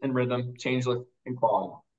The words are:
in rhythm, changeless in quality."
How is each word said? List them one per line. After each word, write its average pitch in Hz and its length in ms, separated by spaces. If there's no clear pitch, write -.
in 135 120
rhythm, 123 440
changeless 127 440
in 127 100
quality." 104 380